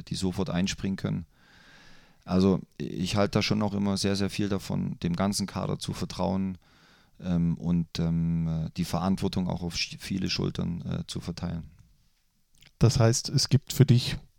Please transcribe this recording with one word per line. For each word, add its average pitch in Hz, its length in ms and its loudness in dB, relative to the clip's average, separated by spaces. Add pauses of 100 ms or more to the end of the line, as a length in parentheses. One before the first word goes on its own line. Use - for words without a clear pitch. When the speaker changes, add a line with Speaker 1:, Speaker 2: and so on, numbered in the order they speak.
Speaker 1:
die 87 80 -4
sofort 92 340 -2
einspringen 95 460 -2
können. 101 300 -4 (1000)
Also 92 360 4 (160)
ich - 380 -4
halte 101 240 4
da 104 40 2
schon 107 200 2
auch 101 100 0
immer 101 240 0
sehr, 98 200 0
sehr 98 140 -2
viel 104 180 -2
davon, 95 560 -4
dem 85 100 0
ganzen 98 320 0
Kader 98 320 -4
zu - 140 -6
vertrauen, 92 680 -2 (640)
ähm, 85 360 2
und, 85 440 0
ähm, 82 480 0
äh, 80 280 -2
die 90 80 -2
Verantwortung 92 640 -2
auch 87 140 -4
auf 87 140 -6
sch-, - 240 -6
viele 92 280 -4
Schultern, 90 540 -4
äh, 85 240 -4
zu - 140 -8
verteilen. 85 500 -8 (1080)
Speaker 2:
Das - 180 6
heißt, 117 300 4
es 135 200 2
gibt - 240 2
für - 140 8
dich - 300 4 (220)